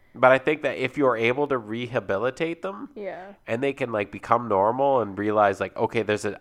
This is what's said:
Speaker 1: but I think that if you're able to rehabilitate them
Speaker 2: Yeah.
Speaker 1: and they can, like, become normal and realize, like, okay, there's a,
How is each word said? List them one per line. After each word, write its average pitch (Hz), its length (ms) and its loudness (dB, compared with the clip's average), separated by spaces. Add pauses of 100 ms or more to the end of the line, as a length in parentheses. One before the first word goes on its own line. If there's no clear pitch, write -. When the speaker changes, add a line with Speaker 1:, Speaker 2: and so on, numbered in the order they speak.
(140)
Speaker 1:
but 127 180 6
I 131 60 6
think 151 240 -2
that 127 140 -2
if 127 220 -6
you're 131 180 4
able 123 320 2
to 139 80 0
rehabilitate 117 1040 -4
them 202 320 -10
Speaker 2:
Yeah. 190 380 -12 (140)
Speaker 1:
and 117 160 -4
they 139 100 0
can, 139 200 -6
like, 104 180 -2
become 117 380 -2
normal 120 520 2
and 101 180 -4
realize, 104 420 2
like, 95 160 -6
okay, 113 260 -2
there's 104 220 -2
a, 101 160 -6